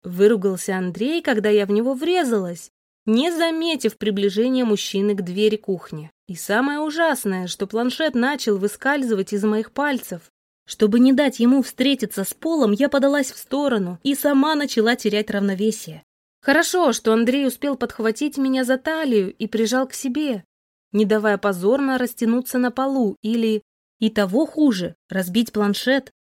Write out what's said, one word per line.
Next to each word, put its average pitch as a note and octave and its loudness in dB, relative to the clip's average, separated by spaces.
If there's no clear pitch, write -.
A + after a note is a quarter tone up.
выругался F#3+ 2
Андрей, G3 -2
когда G#3+ 0
я G#3 4
в G3 -2
него A#3 2
врезалась, B3+ -2
не B3 2
заметив D#4+ -2
приближения G#3 0
мужчины G#3 0
к G3 -4
двери G3+ 0
кухни. E3 -8
И F3+ -10
самое C4+ -2
ужасное, D4 -2
что G3 -6
планшет B3 -2
начал A#3+ 0
выскальзывать A3+ -2
из G3+ -2
моих G#3+ 0
пальцев. C4+ -6
Чтобы G#3+ 2
не B3+ 8
дать C4+ 2
ему B3 4
встретиться B3 -2
с - -8
полом, D#4 0
я B3+ 2
подалась C#4 0
в - -18
сторону A3+ -2
и C#4 0
сама C#4+ 2
начала B3 0
терять G#3 -2
равновесие. G3 -4
Хорошо, D#4+ 2
что A3+ 0
Андрей B3 2
успел C#4 -2
подхватить A#3+ -4
меня C4 0
за B3+ 0
талию C4 0
и A3+ -8
прижал A3+ 0
к C4 -16
себе, C4+ -4
не G#3 2
давая G#3+ 2
позорно A3+ 0
растянуться B3 -2
на B3 2
полу C4 0
или, A3 0
и A3 2
того G#3+ 2
хуже, A3 0
разбить F#3+ -2
планшет. G#3 0